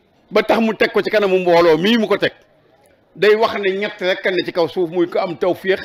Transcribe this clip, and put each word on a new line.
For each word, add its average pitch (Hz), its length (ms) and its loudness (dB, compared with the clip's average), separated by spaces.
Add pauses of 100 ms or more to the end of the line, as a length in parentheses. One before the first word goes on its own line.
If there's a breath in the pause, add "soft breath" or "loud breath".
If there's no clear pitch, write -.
(300)
ba 208 120 0
tax 214 180 0
mu 220 140 0
teg - 180 -2
ko 208 100 0
ci - 80 -4
kanamu 202 300 2
mbooloo 175 380 4
mii 214 200 2
mu 214 80 0
ko 190 100 0
teg, 151 160 -2 (840)
day 202 180 4
wax 214 240 0
ne 196 180 -2
ñett 202 240 -8
rek 190 260 -4
a 202 40 0
ne 175 140 -2
ci 175 80 -8
kaw 170 160 0
suuf, 175 220 -4
muy 175 180 0
ko 208 100 -4
am 180 180 -6
tawféex 185 480 -2